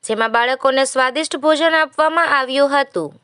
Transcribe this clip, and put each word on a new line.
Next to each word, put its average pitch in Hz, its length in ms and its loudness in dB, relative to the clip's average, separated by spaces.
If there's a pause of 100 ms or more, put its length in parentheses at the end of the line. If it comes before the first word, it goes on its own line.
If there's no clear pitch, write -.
જેમાં 220 300 -2
બાળકોને 262 560 0
સ્વાદિષ્ટ 262 500 -2
ભોજન 311 380 2
આપવામાં 311 580 0
આવ્યું 269 380 0
હતું. 180 340 -4 (140)